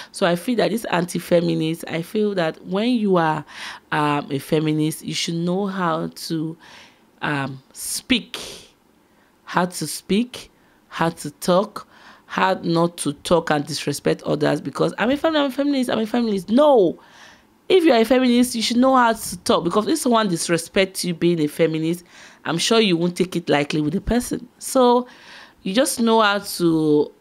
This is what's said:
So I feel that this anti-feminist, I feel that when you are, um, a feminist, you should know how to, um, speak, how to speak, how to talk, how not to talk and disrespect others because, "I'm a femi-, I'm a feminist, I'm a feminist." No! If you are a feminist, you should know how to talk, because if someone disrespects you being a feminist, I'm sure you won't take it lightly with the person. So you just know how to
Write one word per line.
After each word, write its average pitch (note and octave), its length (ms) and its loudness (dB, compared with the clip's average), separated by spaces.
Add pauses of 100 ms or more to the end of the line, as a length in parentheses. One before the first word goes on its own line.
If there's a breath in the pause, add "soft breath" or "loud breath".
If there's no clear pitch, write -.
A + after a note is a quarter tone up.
(120 loud breath)
So - 140 -2
I F3 100 2
feel A3+ 200 -2
that F3+ 140 0
this A3+ 160 -6
anti-feminist, E3+ 1000 -2
I E3 140 -6
feel G#3 320 -2
that D#3+ 320 -4
when G3+ 240 -2
you G#3 260 2
are, D#3 280 0 (480 loud breath)
um, D3 380 0
a - 80 -2
feminist, D#3 680 0
you D3+ 100 -6
should E3+ 220 -4
know F3+ 300 -2
how E3+ 420 -2
to, D#3+ 480 -6 (680 loud breath)
um, C#3 400 -6 (100)
speak, - 680 -4 (1040 soft breath)
how F3+ 220 -2
to F3+ 200 -8
speak, - 640 -4 (380 soft breath)
how E3 220 -2
to D3+ 200 -12
talk, - 560 -2 (400 loud breath)
how F#3+ 360 0
not E3+ 360 0
to C#3+ 160 -4
talk E3+ 360 0
and D3 160 0
disrespect D#3 580 -4
others D3 360 0
because, D#3 380 -4
"I'm G#3+ 120 0
a C#4+ 60 0
femi-, D#4+ 220 0
I'm C#4+ 80 0
a C4+ 40 -4
feminist, C#4 400 -2
I'm - 100 -2
a A3+ 60 -2
feminist." G#3+ 440 -2
No! B3 480 4 (680 loud breath)
If F#4 160 6
you D#4+ 80 6
are A3+ 80 6
a A3+ 40 6
feminist, B3 500 4
you A3+ 80 -4
should A#3 160 0
know C4 180 6
how A#3+ 160 4
to - 280 -8
talk, G3+ 220 2
because G#3 260 0
if D#4 100 0
someone A3 320 2
disrespects F3+ 720 -2
you F3+ 80 -2
being E3+ 280 2
a D3+ 60 2
feminist, D#3+ 560 0 (420 loud breath)
I'm D3+ 120 -2
sure A3+ 240 2
you F#3 160 4
won't F3 200 0
take F3 200 -2
it E3+ 140 -6
lightly D3 320 0
with D3+ 100 -2
the G3 80 -2
person. - 480 -4 (100)
So B3 480 2 (560 loud breath)
you F#3 120 -4
just B3+ 260 0
know A3+ 220 4
how G3+ 160 2
to D#3+ 840 2